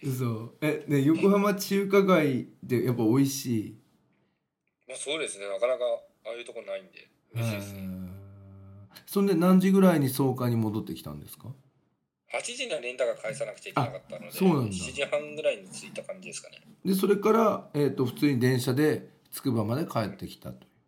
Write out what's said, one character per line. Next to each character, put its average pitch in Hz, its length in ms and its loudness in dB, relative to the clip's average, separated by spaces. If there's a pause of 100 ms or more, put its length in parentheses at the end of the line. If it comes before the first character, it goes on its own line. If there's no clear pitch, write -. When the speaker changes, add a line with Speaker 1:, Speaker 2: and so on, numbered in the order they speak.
Speaker 1:
じ。 143 80 -4
Speaker 2:
嘘。 120 500 -4
え、 151 260 -2
ね、 143 160 4
横 165 280 4
浜 202 240 4
中 196 340 -2
華 196 140 6
街 156 460 2 (140)
で 123 220 0
や 123 80 2
っ - 20 -2
ぱ 120 80 0
美 110 80 4
味 135 160 6
し 127 340 -2
い？ - 140 -10 (1120)
Speaker 1:
ま 127 60 -12
あ、 - 20 -10
そ 147 200 -6
う 160 40 -6
で 120 80 -4
す 98 100 -12
ね。 101 100 -10
な 98 100 -6
か 117 80 0
な 127 100 0
か 123 80 -4 (400)
あ 110 60 -10
あ - 20 -8
い 120 80 -10
う 120 40 -14
と 120 80 -14
こ 110 100 -14
な 98 140 -8
い 95 60 -12
ん 92 40 -20
で、 - 220 -20 (260)
美 117 60 -4
味 113 100 -2
し - 40 -4
い - 20 -4
で 101 60 -8
す 101 100 -12
ね。 98 80 -12
Speaker 2:
へ - 20 -10
ー。 92 300 -10 (960)
そ - 140 0
ん 196 60 4
で 196 80 2
何 180 260 8
時 190 120 4
ぐ 196 80 6
ら 185 160 8
い 147 40 2
に 135 80 2
草 131 260 2
加 123 140 0
に 120 80 2
戻 110 240 0
っ - 40 -6
て - 100 -10
き - 80 -12
た 73 100 -10
ん 73 80 -12
で - 80 -16
す - 80 -20
か？ - 120 -18 (800)
Speaker 1:
八 - 280 -8
時 269 100 -8
に 220 60 -8
は 151 80 -4
レ 123 120 -8
ン 127 40 -14
タ 131 80 -2
カ - 80 0
ー - 100 -14
返 110 120 -6
さ 113 100 -8
な 107 80 -8
く - 80 -20
ち - 80 -16
ゃ - 20 -12
い - 40 -14
け 147 60 2
な 120 80 0
か - 100 -12
っ - 100 -16
た - 60 -14
の - 80 -14
で、 - 60 -18
Speaker 2:
あ、 - 40 -16
そ 190 140 0
う - 20 8
な 151 140 4
ん 107 80 -2
だ。 - 20 -6
Speaker 1:
七 92 200 -8
時 143 120 -6
半 151 300 -4
ぐ 151 80 -8
ら 147 100 2
い 117 60 -8
に 190 100 -20
着 113 200 -16
い - 20 -20
た - 120 -12
感 95 180 -14
じ - 80 -18
で - 40 -16
す - 100 -14
か - 80 -20
ね。 - 120 -20 (220)
Speaker 2:
で、 190 100 0
そ 190 120 2
れ 196 100 4
か 214 160 2
ら、 214 420 2
え 147 120 2
ー 131 80 0
と、 135 120 0
普 117 80 -6
通 147 180 2
に 123 80 0
電 123 200 2
車 127 120 0
で 131 380 0 (200)
つ - 120 -12
く 135 100 0
ば 113 120 0
ま 113 120 -2
で 160 80 -4
帰 - 220 -6
っ - 40 -6
て - 160 -12
き - 120 -18
た - 120 -14
と。 - 160 -18 (220)